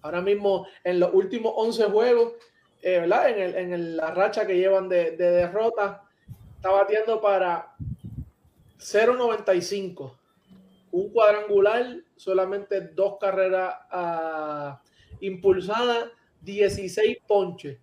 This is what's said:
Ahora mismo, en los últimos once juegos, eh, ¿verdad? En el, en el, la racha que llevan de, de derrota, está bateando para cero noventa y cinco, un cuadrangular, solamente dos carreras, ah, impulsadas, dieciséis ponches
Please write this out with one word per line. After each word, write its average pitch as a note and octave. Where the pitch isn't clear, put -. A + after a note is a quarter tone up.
Ahora E3
mismo, G3+
en F3+
los F3
últimos G#3+
once A3
juegos, A#3
eh, F3+
¿verdad? G3+
En A3
el, F3+
en F3+
el, E3+
la D#3+
racha G3+
que F#3
llevan F#3
de, F3
de F3
derrota, G3
está F#3
bateando G#3
para F#3
cero A3+
noventa G#3+
y F3
cinco, F3+
un G3
cuadrangular, G#3
solamente F#3+
dos F#3
carreras, F#3+
ah, D#3
impulsadas, G3
dieciséis G3+
ponches F3